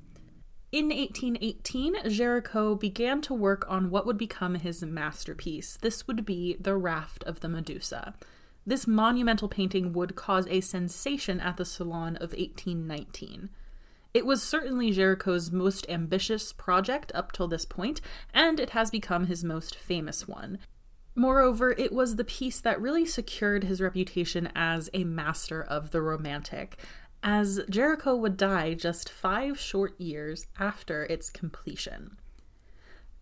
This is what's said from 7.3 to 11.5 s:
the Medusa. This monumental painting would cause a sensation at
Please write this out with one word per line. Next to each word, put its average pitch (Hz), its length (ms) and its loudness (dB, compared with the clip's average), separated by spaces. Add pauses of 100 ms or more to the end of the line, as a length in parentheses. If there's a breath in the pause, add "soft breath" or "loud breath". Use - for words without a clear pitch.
the 165 100 -4
Medusa. - 640 -6 (520 loud breath)
This - 200 0
monumental 226 600 4
painting 185 440 0
would 175 240 -2
cause 185 320 2
a 185 140 2
sensation 185 760 -2
at 175 200 -2